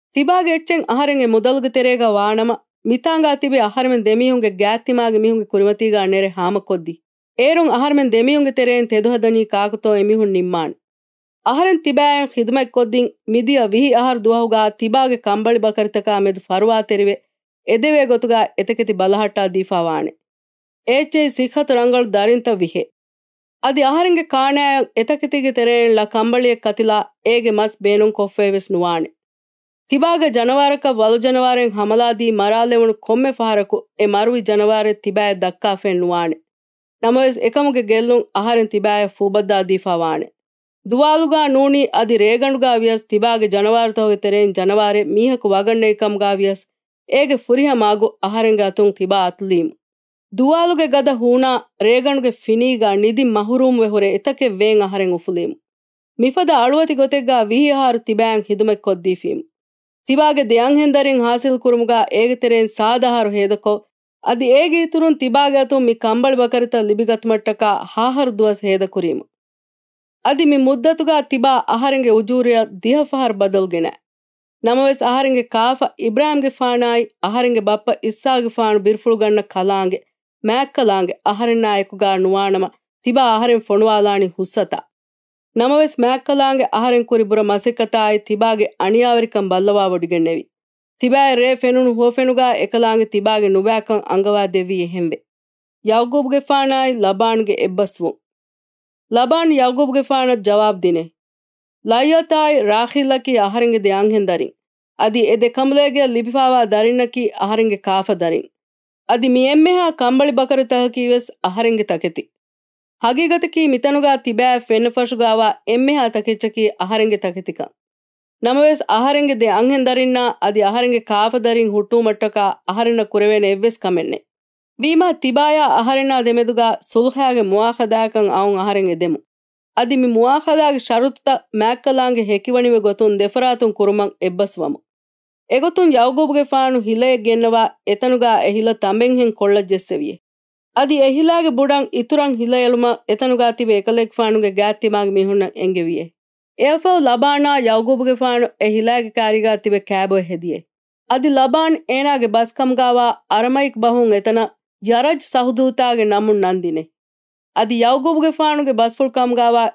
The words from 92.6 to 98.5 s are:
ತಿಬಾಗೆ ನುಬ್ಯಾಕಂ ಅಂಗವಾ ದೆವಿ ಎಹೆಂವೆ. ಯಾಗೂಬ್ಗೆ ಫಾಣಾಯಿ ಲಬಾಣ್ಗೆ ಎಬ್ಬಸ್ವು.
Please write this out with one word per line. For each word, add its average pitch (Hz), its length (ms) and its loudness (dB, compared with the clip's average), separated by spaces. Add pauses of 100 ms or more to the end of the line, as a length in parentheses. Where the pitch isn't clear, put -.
ತಿಬಾಗೆ 214 420 -2
ನುಬ್ಯಾಕಂ 214 600 0
ಅಂಗವಾ 196 380 0
ದೆವಿ 185 320 -4
ಎಹೆಂವೆ. 175 380 -6 (680)
ಯಾಗೂಬ್ಗೆ 247 540 0
ಫಾಣಾಯಿ 269 540 0
ಲಬಾಣ್ಗೆ 214 600 0
ಎಬ್ಬಸ್ವು. 190 580 -4 (1040)